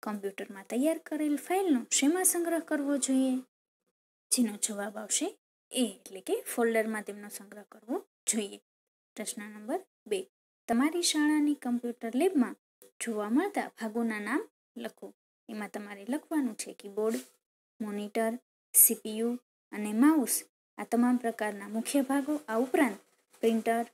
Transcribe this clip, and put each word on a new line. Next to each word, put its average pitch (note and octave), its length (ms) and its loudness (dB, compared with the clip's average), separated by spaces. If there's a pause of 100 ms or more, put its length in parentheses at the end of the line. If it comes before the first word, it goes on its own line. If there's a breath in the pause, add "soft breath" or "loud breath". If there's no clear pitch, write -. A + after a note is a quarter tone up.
કમ્પ્યુટરમાં G3 600 -8
તૈયાર D4+ 340 0
કરેલ D4+ 380 -2
ફાઇલનો E4+ 540 2
શેમાં E4+ 340 2
સંગ્રહ E4+ 340 2
કરવો C#4+ 380 -2
જોઈએ? C4 400 2 (960)
જેનો G#3+ 300 2
જવાબ G3+ 360 -6
આવશે C#4+ 420 -4 (300)
એ B3 140 2
એટલે G3 360 -10
કે G#4+ 200 -2
ફોલ્ડરમાં A3 640 0
તેમનો G#3 260 -12
સંગ્રહ G#3 340 -16
કરવો A3 440 -8 (200)
જોઈએ. G3+ 340 -2 (560)
પ્રશ્ન G#3 260 -8
નંબર G#3+ 380 -6 (260)
બે, F#3+ 240 -4 (380)
તમારી D4+ 340 2
શાળાની D4+ 520 4
કમ્પ્યુટર A#3+ 600 -4
લેબમાં C#4 420 4 (440)
જોવા G#3+ 300 -4
મળતા D#4 400 0 (100)
ભાગોના A3 400 -2
નામ B3+ 280 -4 (280)
લખો. A3 380 -12 (340)
એમાં G#3+ 200 -8
તમારે G3+ 400 -12
લખવાનું C4+ 460 0
છે - 180 -10
કીબોર્ડ, G#3+ 440 -2 (640)
મોનિટર, G#3+ 580 -2 (360)
સી - 200 8
પી G#3+ 240 -6
યુ A#3+ 200 0 (340)
અને G#3 200 -4
માઉસ, C4+ 520 4 (340)
આ G#3 60 -4
તમામ A#3+ 320 4
પ્રકારના G#3+ 520 -4
મુખ્ય A3+ 320 0
ભાગો. C#4 480 0
આ A3 80 0
ઉપરાંત B3+ 420 2 (420)
પ્રિન્ટર A3+ 540 2